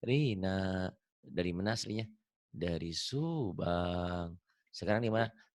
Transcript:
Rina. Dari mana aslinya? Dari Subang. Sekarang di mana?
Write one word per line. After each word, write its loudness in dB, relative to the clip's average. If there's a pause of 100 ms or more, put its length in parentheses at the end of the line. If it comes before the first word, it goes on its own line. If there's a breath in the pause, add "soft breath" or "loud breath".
Rina. 2 (320)
Dari -2
mana 0
aslinya? -4 (440)
Dari -2
Subang. -2 (340)
Sekarang 0
di 2
mana? 2 (260 loud breath)